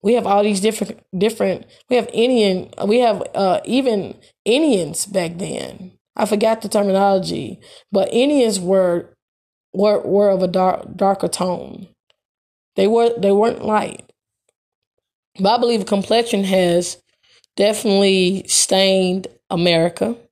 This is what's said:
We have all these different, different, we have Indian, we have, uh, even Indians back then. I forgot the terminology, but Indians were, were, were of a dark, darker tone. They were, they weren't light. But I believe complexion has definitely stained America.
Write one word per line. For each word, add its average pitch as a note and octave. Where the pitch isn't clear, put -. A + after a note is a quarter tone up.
We A3+
have A3
all G3+
these G#3
different, G#3+
different, G3
we B3
have A3+
Indian, G#3+
we A3
have, A3
uh, F#3+
even A3
Indians G#3+
back F3
then. F#3
I G#3
forgot A3
the G#3
terminology, F#3+
but G3
Indians A#3+
were, F3+
were, G#3
were G3+
of F#3
a F3+
dark, F#3
darker F#3+
tone. F3+
They G3
were, A#3
they G3
weren't G#3+
light. -
But G3+
I B3
believe A#3+
complexion G#3+
has F3+
definitely G3
stained F#3+
America. F3